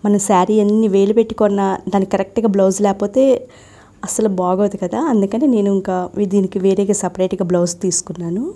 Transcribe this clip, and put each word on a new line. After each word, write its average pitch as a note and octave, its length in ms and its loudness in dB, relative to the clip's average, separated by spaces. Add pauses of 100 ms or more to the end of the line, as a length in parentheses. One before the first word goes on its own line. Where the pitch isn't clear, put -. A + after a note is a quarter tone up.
మన G3+ 120 2 (100)
శారీ G3 360 4
అన్ని G#3+ 320 2
వేలు G3 240 4
పెట్టుకున్న G#3+ 420 0 (320)
దానికి G3 220 0
కరెక్ట్గా G#3+ 400 -2
బ్లౌజ్ F#3+ 320 2
లేకపోతే G3+ 360 0 (840)
అసలు A3 240 -2 (100)
బాగోదు G3 420 0
కదా, G#3+ 180 -4 (120)
అందుకని A3 420 0
నేను G3+ 240 2
ఇంకా F#3 180 -4 (380)
దీనికి F#3+ 320 0
వేరేగా G3 360 2
సపరేట్గా F#3 480 -2
బ్లౌజ్ F3 240 0 (100)
తీసుకున్నాను. F3 600 -6 (100)